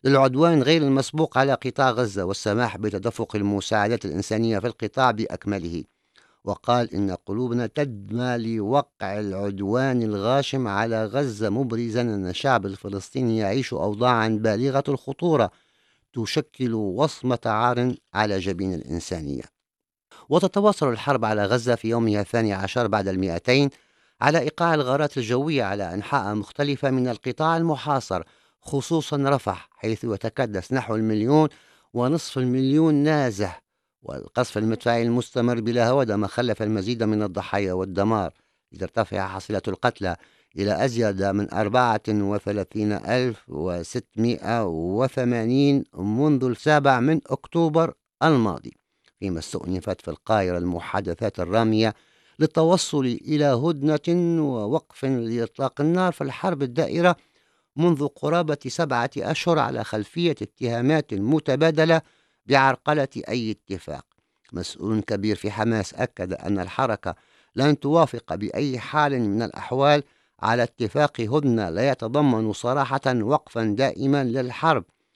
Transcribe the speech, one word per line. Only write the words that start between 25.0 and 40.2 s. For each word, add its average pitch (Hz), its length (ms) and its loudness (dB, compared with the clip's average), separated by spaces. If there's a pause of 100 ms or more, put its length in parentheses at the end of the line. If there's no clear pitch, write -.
الجوية 131 460 0
على 98 300 -4
أنحاء 104 420 -2
مختلفة 135 560 -2
من 127 160 0
القطاع 156 500 -2
المحاصر، 139 640 -2 (380)
خصوصا 147 560 -2
رفح، 135 540 0
حيث 110 320 -6
يتكدس 113 680 -4
نحو 120 220 -2
المليون 110 540 2 (440)
ونصف 131 440 -2
المليون 135 580 2
نازح، 135 680 0 (380)
والقصف - 560 -4
المدفعي 113 460 0
المستمر 120 580 0
بلا 117 280 2
هودة 123 280 2
ما 101 100 0
خلف 117 340 -2
المزيد 110 420 -2
من 107 200 2
الضحايا 98 500 -2
والدمار، 95 600 0 (380)
لترتفع 98 560 -4
حصيلة 95 400 -6
القتلى 95 480 -2 (420)